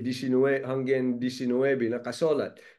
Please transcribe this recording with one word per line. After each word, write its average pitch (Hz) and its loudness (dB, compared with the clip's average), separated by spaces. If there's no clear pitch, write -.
diecinueve 131 2
hanggang 127 0
diecinueve 127 0
nakasolat, 120 -2